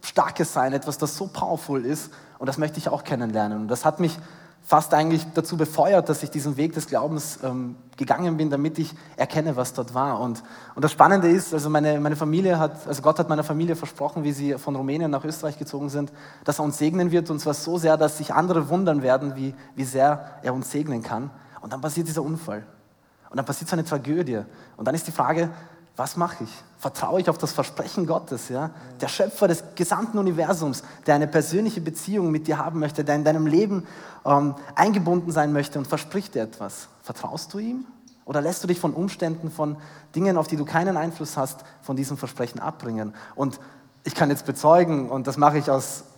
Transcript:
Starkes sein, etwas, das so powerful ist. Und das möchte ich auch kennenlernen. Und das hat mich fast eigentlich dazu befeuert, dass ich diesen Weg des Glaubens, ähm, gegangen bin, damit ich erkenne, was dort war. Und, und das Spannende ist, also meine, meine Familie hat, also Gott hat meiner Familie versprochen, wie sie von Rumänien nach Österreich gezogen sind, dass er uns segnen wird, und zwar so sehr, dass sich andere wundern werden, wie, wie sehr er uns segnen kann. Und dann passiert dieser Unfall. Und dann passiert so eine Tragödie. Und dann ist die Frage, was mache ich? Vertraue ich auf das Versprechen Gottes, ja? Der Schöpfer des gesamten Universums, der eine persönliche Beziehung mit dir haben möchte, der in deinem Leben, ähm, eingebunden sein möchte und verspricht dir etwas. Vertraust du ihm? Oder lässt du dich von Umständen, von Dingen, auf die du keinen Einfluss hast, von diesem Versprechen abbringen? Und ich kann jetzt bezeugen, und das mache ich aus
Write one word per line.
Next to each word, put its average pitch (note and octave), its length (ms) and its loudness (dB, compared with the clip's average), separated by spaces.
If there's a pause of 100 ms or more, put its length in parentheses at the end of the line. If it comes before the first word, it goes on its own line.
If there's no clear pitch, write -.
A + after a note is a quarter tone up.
Starkes - 520 0
sein, C3+ 200 2
etwas, C#3 240 -4
das D3 180 -4
so G3 120 -6
powerful D3+ 580 -4
ist. D3+ 240 -4 (300)
Und C3+ 80 -4
das C3+ 100 -4
möchte D3+ 220 -2
ich D3+ 100 -2
auch C#3+ 140 -2
kennenlernen. G#2+ 560 -2
Und G#2+ 80 -6
das A#2+ 180 -2
hat D#3 140 2
mich E3 180 0 (460)
fast D#3 320 4
eigentlich D#3+ 280 4 (120)
dazu E3 220 -2
befeuert, E3 520 4
dass D3+ 140 0
ich D3 80 -8
diesen C#3+ 260 -4
Weg D#3 160 0
des D#3 140 -6
Glaubens, C#3+ 560 -2
ähm, B2+ 320 -4 (220)
gegangen E3 380 0
bin, D#3 140 2
damit C#3+ 300 -2
ich D#3 160 -2 (200)
erkenne, D3+ 400 0
was B2 180 -2
dort A#2+ 200 -6
war. B2+ 260 0
Und, A#2+ 220 -4 (320)
und C#3+ 100 -4
das D3+ 80 4
Spannende F3 380 8
ist, E3+ 240 4
also D3+ 160 0
meine, D3+ 300 4
meine D3 160 0
Familie E3 420 2
hat, D#3 300 -2
also C#3 160 -6
Gott D#3 160 6
hat D#3+ 100 2
meiner D3+ 140 2
Familie D#3+ 320 0
versprochen, D3 480 -6
wie D3 80 0
sie C#3 260 -2
von C#3 180 -4
Rumänien C#3+ 360 -2
nach C#3 120 -2
Österreich D#3 360 -6
gezogen C#3+ 300 -6
sind, C#3+ 220 -4 (340)
dass D3 120 0
er D3+ 80 0
uns D3 140 -2
segnen E3+ 320 2
wird, E3 180 2
und D#3 80 -2
zwar D3 160 -2
so F3 240 -4
sehr, E3 180 4
dass D3+ 220 2
sich - 160 -6
andere E3 360 2
wundern E3 340 2
werden, C3+ 320 2
wie, C3+ 180 -4 (220)
wie C3+ 100 -4
sehr C#3 560 2
er B2+ 140 -2
uns C3 160 -6
segnen C#3+ 320 -2
kann. A#2 260 -6 (320)
Und A2+ 100 -12
dann C3 100 -8
passiert E3 260 -2
dieser D#3+ 160 -2
Unfall. C#3 420 -6 (640)
Und - 80 -8
dann C3+ 80 -2
passiert D#3 240 -8
so F#3 60 0
eine D#3+ 100 0
Tragödie. C#3+ 560 -2 (360)
Und A2 100 -4
dann C3+ 80 0
ist E3 100 -4
die E3+ 60 -8
Frage, D#3+ 400 0 (440)
was C3+ 220 -4
mache E3+ 260 -2
ich? A2 60 -10 (280)
Vertraue - 440 -2
ich F3+ 80 2
auf D#3 80 2
das - 160 -4
Versprechen - 520 -4
Gottes, D3+ 440 -4
ja? C#3+ 220 -4 (280)
Der C3 80 -4
Schöpfer G3+ 400 2
des E3+ 160 2 (120)
gesamten G#3 420 0
Universums, E3 680 0 (240)
der D3 80 6
eine D3 100 4
persönliche E3+ 540 2
Beziehung E3+ 520 -2
mit D#3 160 -2
dir D3+ 100 0
haben D#3+ 220 -4
möchte, D3 260 -2
der C#3+ 100 2
in D3 80 0
deinem D#3 240 4
Leben, F#3+ 400 4 (380)
ähm, C#3+ 300 4 (200)
eingebunden F3 560 2
sein D3 220 2
möchte D3 260 0
und C3+ 80 -4
verspricht - 480 -4
dir A#2+ 80 0
etwas. - 460 -10 (120)
Vertraust - 520 -10
du G3 60 -6
ihm? B3 260 -6 (400)
Oder D3 160 -2
lässt E3 200 -2
du F#3+ 60 -4
dich F3 120 2
von D#3+ 140 0
Umständen, E3 560 -4
von D3+ 280 -4 (360)
Dingen, F#3 240 2
auf D#3 100 2
die D#3+ 100 -2
du D3 80 0
keinen F3 320 0
Einfluss D#3+ 400 -4
hast, C3+ 260 -4 (180)
von C3+ 140 -6
diesem C3+ 220 -4
Versprechen B2 420 -6
abbringen? A2+ 540 -6 (200)
Und C3+ 260 -2 (440)
ich - 120 -6
kann D#3 140 4
jetzt C#3 160 0
bezeugen, D3+ 640 6
und C3 180 -2
das C3+ 100 -4
mache D3 200 6
ich C#3+ 140 0
aus - 320 -2 (140)